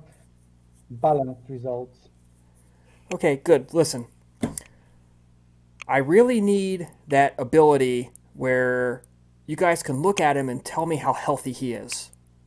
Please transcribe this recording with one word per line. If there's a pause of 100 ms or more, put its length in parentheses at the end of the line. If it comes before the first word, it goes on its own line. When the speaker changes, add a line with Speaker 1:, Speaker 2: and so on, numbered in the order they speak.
(920)
Speaker 1:
balanced
results. (1080)
Speaker 2:
Okay,
good.
Listen, (1800)
I
really
need (200)
that
ability (240)
where (440)
you
guys
can
look
at
him
and
tell
me
how
healthy
he
is, (360)